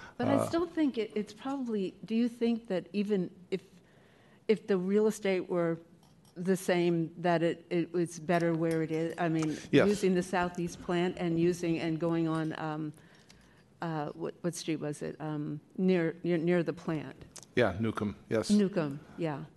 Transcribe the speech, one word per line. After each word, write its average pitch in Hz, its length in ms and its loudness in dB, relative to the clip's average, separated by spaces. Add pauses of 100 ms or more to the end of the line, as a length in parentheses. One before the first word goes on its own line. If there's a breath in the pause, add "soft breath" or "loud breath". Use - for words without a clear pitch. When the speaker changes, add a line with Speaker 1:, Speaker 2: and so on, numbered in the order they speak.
(160 loud breath)
Speaker 1:
But 240 120 -2
Speaker 2:
uh, 277 140 4
Speaker 1:
I - 40 -2
still 339 200 0
think 311 320 -2
it, 214 160 -4
it's 208 180 -4
probably, 233 640 -6 (120)
do 220 100 -2
you 240 120 2
think 233 400 -2
that 175 240 -2
even 202 380 0 (220)
if, 190 80 -2 (880 soft breath)
if - 180 2
the 202 100 4
real 196 300 4
estate 196 420 0
were 170 300 0 (580)
the 185 200 2
same, 175 640 2
that 170 240 2
it, 165 280 0
it 170 220 0
was 170 260 -2
better 170 340 2
where 165 300 2
it 156 80 -2
is? 160 260 -2
I 175 120 0
mean, 160 280 0 (140)
Speaker 2:
Yes. 143 160 8
Speaker 1:
using 196 280 2
the 175 100 2
Southeast 175 580 -4
plant 180 360 -2
and 170 200 0
using, 170 400 2
and 160 220 -2
going 165 260 2
on, 160 320 0
um, 156 340 -6 (880 soft breath)
uh, 160 260 -4
what, 160 340 -8
what 170 160 -2
street 156 240 -4
was 147 220 -6
it? 160 180 -6
Um, 151 400 -6 (160)
near, 175 480 4
near, 175 120 2
near 170 280 2
the 160 80 -2
plant. 143 420 -6 (400)
Speaker 2:
Yeah, 110 260 4
Newcomb, 107 340 -2 (140)
yes. 110 220 0
Speaker 1:
Newcomb, 180 500 2 (160)
yeah. 156 220 -4 (180)